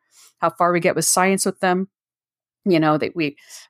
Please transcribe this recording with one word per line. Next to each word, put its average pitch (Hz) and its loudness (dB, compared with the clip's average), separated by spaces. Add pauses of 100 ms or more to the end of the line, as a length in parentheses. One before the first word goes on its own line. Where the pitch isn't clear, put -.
(380)
how 170 -2
far 175 0
we 175 0
get 175 0
with - -2
science 190 0
with 190 -4
them. 185 -2 (800)
You 160 4
know, 156 2
that - -6
we, 151 -4 (320)